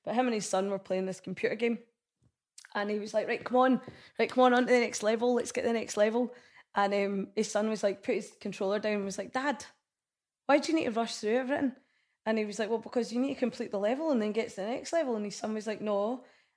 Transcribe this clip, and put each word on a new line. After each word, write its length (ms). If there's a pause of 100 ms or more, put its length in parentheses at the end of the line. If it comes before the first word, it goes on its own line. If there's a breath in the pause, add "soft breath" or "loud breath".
But 100
him 140
and 60
his 140
son 220
were 80
playing 280
this 120
computer 380
game, 220 (960)
and 160
he 80
was 160
like, 120
"Right, 180
come 120
on, 240 (380 loud breath)
right, 120
come 140
on, 100
on 120
to 60
the 80
next 220
level, 320
let's 180
get 120
the 80
next 240
level." 360 (420 loud breath)
And, 200
um, 400
his 160
son 180
was 140
like, 220
put 100
his 260
controller 380
down 160
and 100
was 140
like, 140
"Dad, 320 (840)
why 120
do 140
you 60
need 80
to 60
rush 240
through 200
everything?" 360 (540 soft breath)
And 120
he 60
was 140
like, 100
"Well, 100
because 340
you 80
need 140
to 60
complete 300
the 80
level 320
and 100
then 120
get 180
to 60
the 100
next 260
level." 240
And 80
his 120
son 180
was 120
like, 140
"No, 440 (320 soft breath)